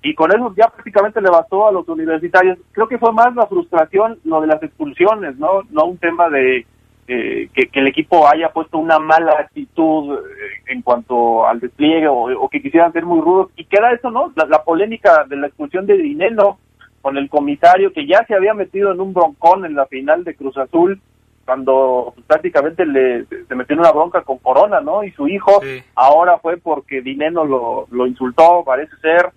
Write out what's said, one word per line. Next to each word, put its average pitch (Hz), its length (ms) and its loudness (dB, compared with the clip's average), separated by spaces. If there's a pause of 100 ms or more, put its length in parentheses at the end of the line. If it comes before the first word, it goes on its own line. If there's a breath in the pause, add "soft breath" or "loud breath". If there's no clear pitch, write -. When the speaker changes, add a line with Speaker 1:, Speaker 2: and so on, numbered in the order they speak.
Speaker 1:
y 151 140 -4
con 170 160 2
eso 240 240 0
ya 226 140 4
prácticamente 214 500 -2
le 190 100 2
bastó 190 380 2
a 208 40 4
los 175 160 -4
universitarios. 170 680 0 (140)
Creo 220 160 -2
que 240 100 -6
fue 226 140 0
más 233 240 2
la 226 100 0
frustración, 190 760 -2
lo 160 160 -2
de 156 80 -2
las 156 120 0
expulsiones, 156 760 -4
¿no? 190 320 -2
No 151 140 0
un 175 140 -6
tema 170 300 0
de, 131 380 0 (400)
eh, 117 480 -6
que, 127 140 0
que - 100 -6
el 135 80 2
equipo 151 420 2
haya 156 200 2
puesto 165 280 -6
una 160 220 0
mala 156 400 2
actitud, 151 800 -4
eh, 98 480 -16
en 127 160 -10
cuanto 117 640 0
al 117 140 0
despliegue 151 480 0
o, 123 340 -2
o 135 60 -4
que 147 120 -6
quisieran 165 320 0
ser 170 120 -6
muy 170 160 0
rudos, 180 340 0
y - 120 -20
queda 226 260 2
eso, 240 180 -6
¿no? 277 240 -4
La, 156 120 -2
la 156 180 2
polémica 175 640 2
de 139 80 -10
la 143 100 -6
expulsión 156 400 -8
de 202 100 4
Dineno 196 640 0 (420 soft breath)
con 139 180 -4
el 139 100 -6
comisario 165 640 2
que 143 140 -8
ya 196 180 2
se 226 100 -4
había 196 200 2
metido 196 360 -4
en 180 80 -4
un 190 140 -6
broncón 170 540 2
en 151 80 -8
la 139 100 0
final 143 400 -2
de 170 100 -10
Cruz 135 220 -10
Azul, 170 420 0 (460)
cuando, 131 680 0
pues, - 120 -20
prácticamente 160 600 0
le, 131 400 0
se - 280 -14
metió 127 200 -6
en 160 60 -2
una 165 120 6
bronca 170 300 0
con 131 160 -8
Corona, 165 420 2
¿no? 175 240 -4
Y 190 60 -12
su 277 180 -6
hijo, 196 340 2
Speaker 2:
Sí. 131 200 -12 (120)
Speaker 1:
ahora 160 440 4
fue 170 180 -4
porque 143 460 -6
Dineno 151 420 -4
lo, 117 460 -4
lo 123 160 -2
insultó, 156 580 4
parece 139 380 -6
ser 175 340 2